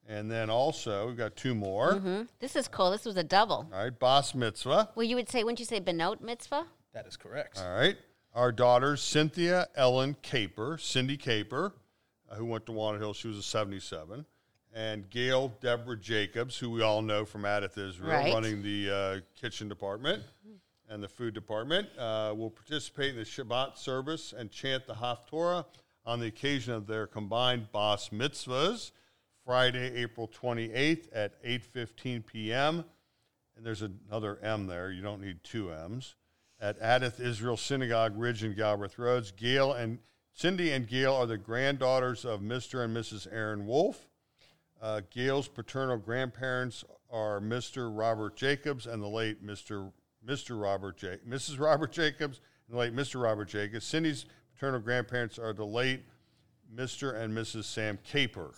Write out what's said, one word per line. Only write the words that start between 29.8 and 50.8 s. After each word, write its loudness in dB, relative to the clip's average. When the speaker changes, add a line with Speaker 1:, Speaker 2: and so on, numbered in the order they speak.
Speaker 1:
April -4
twenty-eighth 0
at -2
eight -2
fifteen -6
P -6
M. 2
And -12
there's -4
another -6
M 0
there. -6
You -8
don't -8
need -10
two -6
M's. -10
At -4
Adith 4
Israel 0
Synagogue, 2
Ridge -2
and -2
Galbraith 0
Roads, 2
Gail 4
and, -2
Cindy 2
and 0
Gail 4
are 4
the -2
granddaughters 2
of -2
Mister -2
and 0
Missus -6
Aaron -4
Wolf. 2
Uh, -2
Gail's 0
paternal -2
grandparents -4
are 0
Mister -2
Robert 0
Jacobs 0
and -6
the -6
late -2
Mister, -10
Mister -6
Robert -2